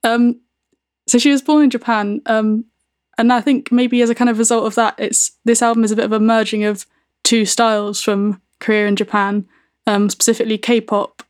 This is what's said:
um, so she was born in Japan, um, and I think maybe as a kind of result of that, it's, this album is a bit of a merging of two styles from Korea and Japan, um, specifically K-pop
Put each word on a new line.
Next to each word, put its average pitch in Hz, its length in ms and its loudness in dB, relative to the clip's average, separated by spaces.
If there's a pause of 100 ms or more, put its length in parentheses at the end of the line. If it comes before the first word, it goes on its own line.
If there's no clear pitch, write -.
um, 240 380 0 (640)
so 240 120 2
she 277 120 4
was 269 120 2
born 302 220 2
in 262 60 4
Japan, 220 560 -4
um, 220 400 0 (500)
and 233 160 2
I 240 80 2
think 254 300 -2
maybe 240 320 2
as 233 80 2
a 233 40 0
kind 240 160 0
of 220 80 -2
result 226 280 0
of 214 80 -4
that, 226 240 0
it's, - 340 -2 (120)
this 233 180 2
album 233 220 2
is 208 60 0
a 214 60 0
bit 214 100 -2
of 214 60 -2
a 220 80 0
merging 220 440 0
of 208 220 -4 (360)
two 226 220 2
styles 208 560 0
from 202 400 -2 (200)
Korea 214 260 0
and 202 120 0
Japan, 202 480 -2 (400)
um, 202 220 0
specifically 226 500 -2
K-pop 220 720 -2